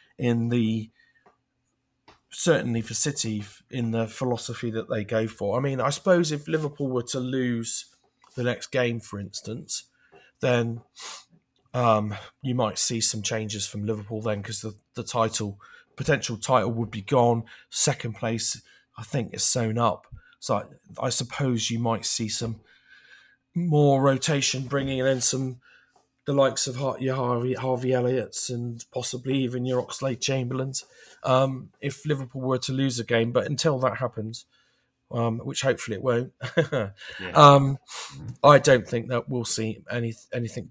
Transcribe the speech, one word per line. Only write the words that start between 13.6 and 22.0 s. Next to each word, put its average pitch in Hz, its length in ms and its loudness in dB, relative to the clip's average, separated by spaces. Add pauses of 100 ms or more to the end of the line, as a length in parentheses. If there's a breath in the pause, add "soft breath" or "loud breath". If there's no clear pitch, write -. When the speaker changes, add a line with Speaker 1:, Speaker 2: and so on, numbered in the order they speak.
Speaker 1:
from 104 200 -6
Liverpool 107 360 -6
then, 104 200 -2
'cause 107 200 -8
the, 110 120 -8 (200)
the 120 100 -8
title, 110 560 -2 (360 loud breath)
potential 135 400 0
title 120 360 2
would 113 180 -4
be 104 120 -8
gone. 120 420 4 (260 loud breath)
Second - 440 -2
place, - 460 -4 (360 soft breath)
I 113 60 -12
think, - 320 -4
is - 100 -2
sewn 113 340 0
up. 113 280 0 (340 loud breath)
So 113 160 -2
I, - 500 -8
I - 40 0
suppose 123 600 -2
you 117 80 -2
might 113 280 -2